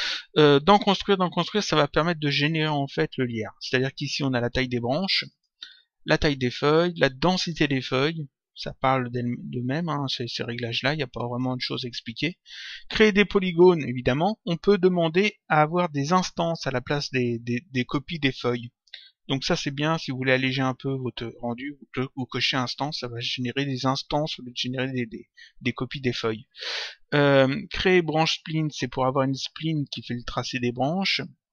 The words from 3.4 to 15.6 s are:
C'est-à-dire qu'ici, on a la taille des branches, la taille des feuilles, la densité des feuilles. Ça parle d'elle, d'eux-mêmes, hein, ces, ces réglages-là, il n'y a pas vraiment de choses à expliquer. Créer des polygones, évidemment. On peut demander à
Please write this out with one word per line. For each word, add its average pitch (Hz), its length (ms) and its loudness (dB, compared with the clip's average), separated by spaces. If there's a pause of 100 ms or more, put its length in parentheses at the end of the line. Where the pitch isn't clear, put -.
C'est-à-dire 131 320 0
qu'ici, 147 300 -6
on 131 100 0
a 120 80 0
la 120 80 0
taille 131 180 -2
des 123 140 -2
branches, 147 420 0 (800)
la 156 120 2
taille 147 200 2
des 127 140 0
feuilles, 165 460 4
la 147 120 4
densité 160 580 0
des 135 140 0
feuilles. 147 460 -2 (280)
Ça - 180 -10
parle 131 360 0
d'elle, 120 300 -2
d'eux-mêmes, 139 500 -4
hein, 143 180 -2
ces, 123 200 -4
ces - 160 -6
réglages-là, 120 500 -2
il 160 40 -4
n'y 147 60 -2
a 127 40 -6
pas 120 200 -6
vraiment 127 280 -2
de 127 60 -6
choses 131 240 -6
à - 20 -6
expliquer. 120 500 -6 (520)
Créer 220 220 6
des 202 140 6
polygones, 180 580 6
évidemment. 131 640 0
On 165 120 -2
peut 202 200 4
demander 180 720 2
à 156 140 4